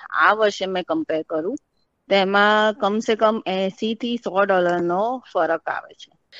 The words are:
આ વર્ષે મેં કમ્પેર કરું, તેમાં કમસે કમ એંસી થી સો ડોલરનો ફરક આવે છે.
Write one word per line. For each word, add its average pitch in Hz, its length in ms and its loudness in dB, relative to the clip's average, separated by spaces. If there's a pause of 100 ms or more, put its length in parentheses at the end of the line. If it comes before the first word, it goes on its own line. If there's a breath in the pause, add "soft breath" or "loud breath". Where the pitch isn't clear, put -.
આ 175 240 4
વર્ષે 208 320 0
મેં 185 180 -6
કમ્પેર 160 380 -4
કરું, 170 360 -6 (520)
તેમાં 202 640 4
કમસે 214 420 -2
કમ 220 320 2
એંસી 190 480 -4
થી 240 220 -6
સો 190 260 -2
ડોલરનો 185 800 0 (100)
ફરક 165 360 -2
આવે - 240 -8
છે. - 180 -20 (280 loud breath)